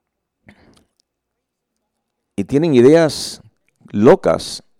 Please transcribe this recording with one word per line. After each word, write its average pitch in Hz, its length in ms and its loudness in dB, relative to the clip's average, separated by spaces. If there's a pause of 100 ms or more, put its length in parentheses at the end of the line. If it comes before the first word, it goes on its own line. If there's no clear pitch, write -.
(2500)
y 98 40 -6
tienen 147 300 -2
ideas 143 680 0 (480)
locas 107 720 -2 (160)